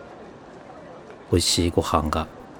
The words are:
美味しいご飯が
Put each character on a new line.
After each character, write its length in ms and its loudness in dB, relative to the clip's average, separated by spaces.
美 60 8
味 60 6
し 260 4
い 20 4
ご 120 4
飯 280 4
が 160 2